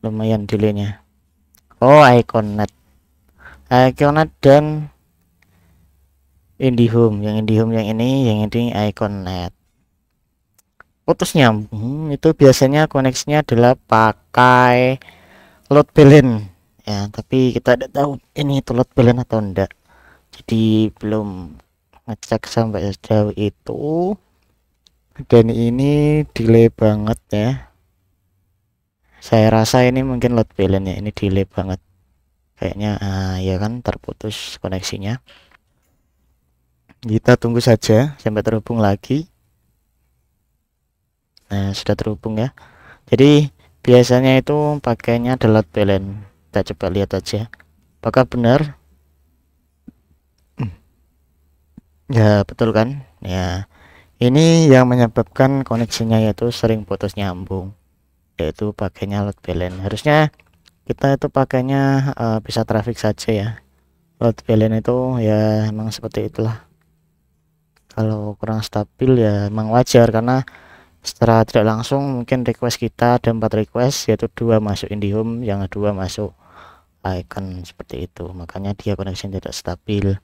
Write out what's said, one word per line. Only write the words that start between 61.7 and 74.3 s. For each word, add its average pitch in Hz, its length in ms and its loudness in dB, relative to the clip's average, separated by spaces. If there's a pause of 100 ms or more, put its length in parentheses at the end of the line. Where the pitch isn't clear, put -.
eh, 110 240 -4
bisa - 240 -6
traffic 110 320 -4
saja - 320 -6
ya. 110 200 -2 (680)
Load 117 240 -2
balance 110 400 0
itu 123 160 -2 (240)
ya 107 480 0
emang 110 240 -8
seperti 107 400 -8
itulah. 113 320 -6 (1300)
Kalau 107 480 -4
kurang 110 240 -6
stabil 123 560 -2
ya 104 320 0
emang 110 160 -6
wajar, 120 400 4
karena 120 320 0 (640)
secara 113 400 2
tidak 110 320 0
langsung 131 480 -4
mungkin 127 160 -2
request 120 400 -6
kita 120 400 0
ada - 80 -2
empat 110 240 -4
request, 117 560 -4
yaitu 110 240 0